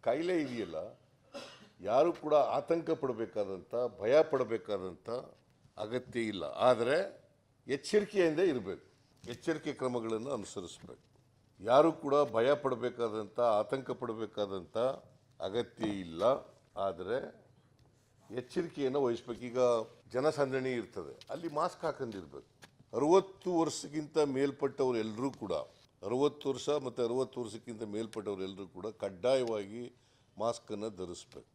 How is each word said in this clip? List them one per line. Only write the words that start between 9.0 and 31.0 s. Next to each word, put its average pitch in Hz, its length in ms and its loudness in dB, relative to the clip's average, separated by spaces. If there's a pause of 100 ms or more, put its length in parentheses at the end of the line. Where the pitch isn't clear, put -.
ಎಚ್ಚರಿಕೆ 151 420 -4
ಕ್ರಮಗಳನ್ನು 120 640 -2
ಅನುಸರಿಸ್ಬೇಕು. - 680 -10 (640)
ಯಾರು 151 220 8 (120)
ಕೂಡ 143 100 0 (200)
ಭಯ 117 200 6 (100)
ಪಡಬೇಕಾದಂಥ, 117 760 -2
ಆತಂಕ 120 520 2
ಪಡಬೇಕಾದಂಥ 107 840 -4 (680)
ಅಗತ್ಯ 113 380 -4 (200)
ಇಲ್ಲ, 82 180 -4 (640)
ಆದರೆ 92 320 -4 (1200)
ಎಚ್ಚರಿಕೆಯನ್ನು 143 640 -2
ವಹಿಸ್ಬೇಕು. 117 380 -2
ಈಗ 123 160 -6 (560)
ಜನಸಂದಣಿ 131 580 2 (100)
ಇರ್ತದೆ, 82 320 -8 (160)
ಅಲ್ಲಿ 165 200 -6
ಮಾಸ್ಕ್ 160 360 -2
ಹಾಕೊಂಡಿರ್ಬೇಕು. 98 640 -8 (480)
ಅರವತ್ತು 180 640 4
ವರ್ಷಕ್ಕಿಂತ 151 580 -2
ಮೇಲ್ಪಟ್ಟವ್ರು 135 800 2
ಎಲ್ರೂ 110 340 -2
ಕೂಡ, 104 220 -6 (520)
ಅರವತ್ತು 139 440 0
ವರ್ಷ 127 200 -4
ಮತ್ತು 127 360 -2
ಅರವತ್ತು 127 380 -2
ವರ್ಷಕ್ಕಿಂತ 110 400 -10
ಮೇಲ್ಪಟ್ಟವ್ರು 104 600 -6
ಎಲ್ರೂ 95 240 -10
ಕೂಡ 92 200 -12
ಕಡ್ಡಾಯವಾಗಿ 110 960 -2 (540)
ಮಾಸ್ಕನ್ನು 110 520 -2 (100)
ಧರಿಸ್ಬೇಕು. 85 560 -12